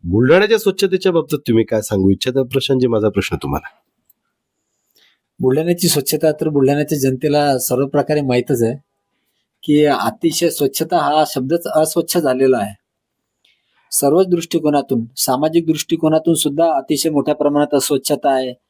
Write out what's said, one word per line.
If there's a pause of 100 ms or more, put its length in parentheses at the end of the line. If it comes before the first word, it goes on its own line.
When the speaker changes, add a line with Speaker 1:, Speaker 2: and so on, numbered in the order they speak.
Speaker 1:
बुलढाण्याच्या
स्वच्छतेच्या
बाबतीत
तुम्ही
काय
सांगू
इच्छिता,
प्रशांतजी?
माझा
प्रश्न
तुम्हाला. (1700)
Speaker 2:
बुलढाण्याची
स्वच्छता
तर
बुलढाण्याच्या
जनतेला
सर्व
प्रकारे
माहीतच
आहे (840)
की
अतिशय
स्वच्छता
हा
शब्दच
अस्वच्छ
झालेला
आहे. (1160)
सर्वच
दृष्टिकोनातून, (160)
सामाजिक
दृष्टिकोनातून
सुद्धा
अतिशय
मोठ्या
प्रमाणात
अस्वच्छता
आहे. (160)